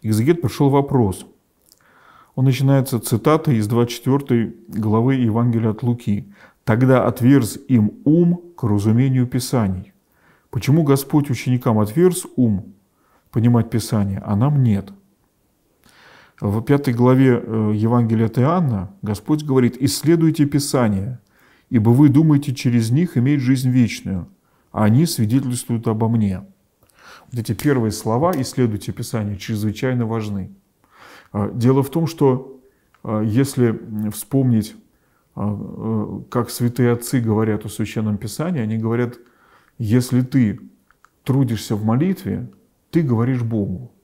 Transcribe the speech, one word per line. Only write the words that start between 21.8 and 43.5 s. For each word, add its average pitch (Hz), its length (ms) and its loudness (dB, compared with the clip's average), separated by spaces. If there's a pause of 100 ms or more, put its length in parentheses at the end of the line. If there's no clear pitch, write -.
вы 143 180 6
думаете 143 460 4
через 117 360 0
них 156 280 0
иметь 139 220 0
жизнь 127 280 0
вечную, 107 580 0 (460)
а 107 120 0
они 117 200 6
свидетельствуют 120 800 -2
обо 110 220 0
мне". 104 380 -2 (840)
Вот 120 80 -6
эти 107 140 -4
первые 120 360 0
слова 123 460 -2
"исследуйте 117 560 -4
Писание" 104 440 -6
чрезвычайно 113 720 -4
важны. 104 460 -6 (800)
А, 104 180 -2
дело 127 320 2
в 135 80 -4
том, 165 160 -2
что, 131 540 -2 (420)
а, 107 180 -4
если, 120 500 0
м, 107 420 -6
вспомнить, 123 640 -2 (580)
а, 101 240 -4
э, 107 600 -6 (100)
как 123 200 -4
святые 120 420 0
отцы 120 280 -2
говорят 110 440 -2
о 107 40 -10
Священном 107 480 -6
Писании, 147 460 -6
они 110 160 -4
говорят: 117 400 -4 (580)
"Если 123 440 0
ты 123 400 0 (640)
трудишься 123 500 -2
в 104 100 -4
молитве, 117 640 -2 (440)
ты 165 100 2
говоришь 123 400 0
Богу. 107 480 -4 (140)